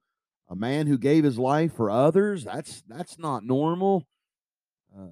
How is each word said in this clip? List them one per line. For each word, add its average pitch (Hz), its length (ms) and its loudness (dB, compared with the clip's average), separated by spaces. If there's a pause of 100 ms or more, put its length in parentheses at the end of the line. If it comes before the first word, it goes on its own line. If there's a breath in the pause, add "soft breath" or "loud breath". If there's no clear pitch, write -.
(500)
A 90 60 -12
man 131 300 -2
who 139 140 2
gave 147 240 4
his 127 160 0
life 147 340 0
for 110 160 0
others, 165 540 2
that's, 101 400 -12
that's 139 340 -14
not 143 260 -6
normal. 165 640 0 (880)
Uh, 95 160 -18